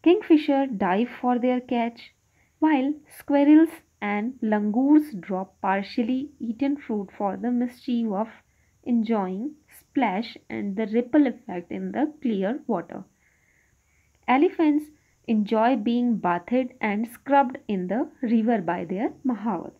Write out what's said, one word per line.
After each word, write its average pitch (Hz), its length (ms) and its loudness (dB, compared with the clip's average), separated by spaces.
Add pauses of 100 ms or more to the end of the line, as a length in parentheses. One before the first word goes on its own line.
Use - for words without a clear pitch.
Kingfisher 302 640 4
dive 202 420 0 (120)
for 247 180 0
their 247 200 0
catch, 233 540 -4 (460)
while 302 340 2 (240)
squirrels 294 520 6 (320)
and 208 400 -4
langurs 220 800 2
drop 185 420 -8
partially 226 680 -2 (100)
eaten 277 380 -2
fruit 208 400 -6
for 196 200 -4
the 226 140 -4
mischief 240 600 -4
of 208 160 -2 (560)
enjoying 220 720 -2 (240)
splash 226 580 -4 (120)
and 202 260 -6
the 220 120 -4
ripple 240 380 2
effect 185 460 -8
in 190 220 -6
the 302 280 -2
clear 214 460 -2
water. 190 360 -6 (1200)
Elephants 302 580 2 (420)
enjoy 220 480 2
being 233 420 0
bathed 180 640 -2
and 214 280 -2
scrubbed 277 500 0 (100)
in 185 200 -4
the 233 200 -2 (140)
river 226 400 2
by 175 240 -4
their 196 260 -4 (140)
mahavats. 208 540 -4